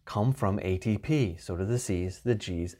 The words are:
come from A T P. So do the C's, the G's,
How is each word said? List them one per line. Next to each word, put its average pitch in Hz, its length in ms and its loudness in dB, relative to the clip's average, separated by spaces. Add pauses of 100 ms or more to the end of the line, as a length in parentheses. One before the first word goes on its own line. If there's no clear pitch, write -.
come 113 280 2
from 101 280 0
A 92 160 0
T 104 220 0
P. 123 400 0
So - 180 -6
do 92 80 -2
the 117 140 0
C's, 92 420 -2
the 117 140 2
G's, 90 460 -4